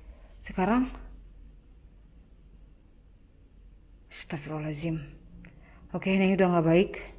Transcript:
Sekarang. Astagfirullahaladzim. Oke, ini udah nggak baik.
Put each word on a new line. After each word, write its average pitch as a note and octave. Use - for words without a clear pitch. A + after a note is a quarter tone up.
Sekarang. A3+
Astagfirullahaladzim. D#3
Oke, F#3+
ini F#3+
udah F#3
nggak D#3+
baik. F3+